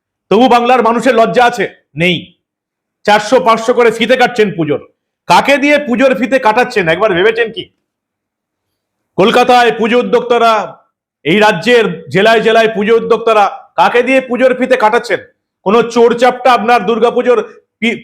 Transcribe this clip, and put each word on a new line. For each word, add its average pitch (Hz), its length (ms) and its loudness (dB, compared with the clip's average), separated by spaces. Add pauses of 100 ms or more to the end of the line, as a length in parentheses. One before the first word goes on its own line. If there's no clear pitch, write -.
(300)
তবু 233 200 2
বাংলার 240 340 2
মানুষের 233 320 0
লজ্জা 226 300 2
আছে? 240 240 -4 (260)
নেই। 170 440 -4 (640)
চারশো 214 360 2
পাঁচশো 226 340 0
করে 233 180 2
ফিতে 226 260 -2
কাটছেন 226 380 0
পুজোর, 143 240 -4 (460)
কাকে 214 320 2
দিয়ে 285 200 2
পুজোর 247 380 0
ফিতে 254 240 -2
কাটাচ্ছেন 220 480 -2
একবার 185 260 0
ভেবেছেন 220 380 -2
কি? - 180 -14 (1500)
কলকাতায় 240 600 2
পুজো 240 220 0
উদ্যোক্তারা, 226 800 -2 (440)
এই 170 160 0
রাজ্যের 208 720 0
জেলায় 208 320 2
জেলায় 226 260 2
পুজো 214 280 -2
উদ্যোক্তারা 220 800 -2
কাকে 202 280 0
দিয়ে 262 180 0
পুজোর 247 340 -2
ফিতে 254 220 -2
কাটাচ্ছেন? 220 420 -2 (440)
কোনো 220 180 0
চোর 233 320 2
চাপটা 247 380 0
আপনার 226 340 0
দুর্গাপুজোর 233 760 -2 (180)
ফি-, 226 240 -4